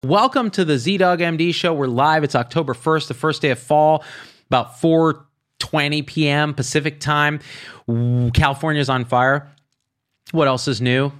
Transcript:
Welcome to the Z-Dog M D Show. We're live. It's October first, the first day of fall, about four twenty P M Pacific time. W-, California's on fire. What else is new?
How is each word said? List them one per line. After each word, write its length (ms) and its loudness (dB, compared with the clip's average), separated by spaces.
Welcome 460 2
to 120 0
the 140 2
Z-Dog 440 0
M 160 -2
D 140 2
Show. 220 0
We're 140 -2
live. 360 2
It's 120 -2
October 400 -2
first, 320 -2
the 80 -6
first 260 -4
day 80 0
of 80 0
fall, 480 2
about 340 -2
four 460 2
twenty 460 -2
P 260 -2
M 240 0
Pacific 460 -4
time. 400 0
W-, 420 0
California's 600 0
on 160 0
fire. 460 0
What 160 2
else 200 -2
is 140 -2
new? 380 0